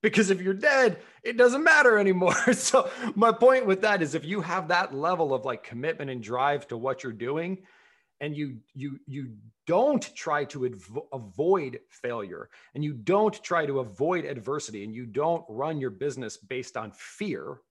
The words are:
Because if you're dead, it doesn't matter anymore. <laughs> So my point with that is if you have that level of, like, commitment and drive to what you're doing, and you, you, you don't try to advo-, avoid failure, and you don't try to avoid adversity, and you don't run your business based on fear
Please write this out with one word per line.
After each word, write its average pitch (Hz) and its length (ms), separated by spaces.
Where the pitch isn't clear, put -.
Because 208 280
if 185 100
you're 190 120
dead, 247 460
it 240 140
doesn't 247 260
matter 294 360
anymore. 185 440
<laughs> 262 120
So - 360
my 226 160
point 240 360
with 190 160
that 208 200
is 147 120
if 156 100
you 190 160
have 170 280
that 175 240
level 156 400
of, 131 120
like, 123 180
commitment 139 480
and 123 100
drive 131 480
to 123 80
what 127 280
you're 123 80
doing, 151 460
and 147 160
you, 139 220
you, 135 320
you 131 260
don't 247 480
try 147 320
to 139 140
advo-, 113 520
avoid 135 760
failure, 107 640
and 143 80
you 151 120
don't 196 500
try 165 200
to 139 140
avoid 143 460
adversity, 127 580
and 110 100
you 120 140
don't 160 420
run 143 320
your 131 100
business 123 460
based 127 400
on 110 160
fear 139 680